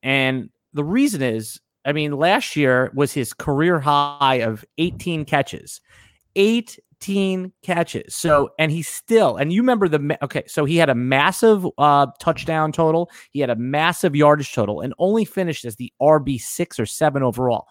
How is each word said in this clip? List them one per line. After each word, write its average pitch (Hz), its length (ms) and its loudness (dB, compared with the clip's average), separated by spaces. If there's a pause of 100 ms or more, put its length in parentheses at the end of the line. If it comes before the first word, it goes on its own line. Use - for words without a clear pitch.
And 131 460 -2 (240)
the 147 100 -6
reason 214 380 0
is, 113 380 -4 (260)
I 143 80 -2
mean, 151 180 -2
last 170 440 0
year 127 380 2
was 135 200 -2
his 127 200 -4
career 160 460 0
high 143 640 0
of 110 220 -4 (120)
eighteen 160 480 -4
catches. - 560 -4 (540)
Eighteen 196 1160 -2 (120)
catches. 170 500 -4
So, 147 360 2 (100)
and 156 120 0
he 165 100 -2
still, 170 560 0
and 147 160 -2
you 202 80 2
remember 240 260 2
the, 151 120 2
ma-, 143 220 -2
okay, 143 260 -6
so - 180 -2
he 151 100 0
had 165 140 4
a 131 60 4
massive, 156 720 2 (120)
uh, 143 300 4 (120)
touchdown 156 540 -2
total. 165 360 0 (220)
He 139 80 -8
had 135 100 0
a 120 60 0
massive 147 600 -2
yardage 147 380 4
total 101 280 -2
and 131 180 -6
only 208 240 2
finished 175 400 -4
as 117 140 -10
the 123 240 -12
R 151 180 6
B 135 180 -2
six - 420 -8
or 117 60 0
seven 139 380 0
overall. 120 480 -2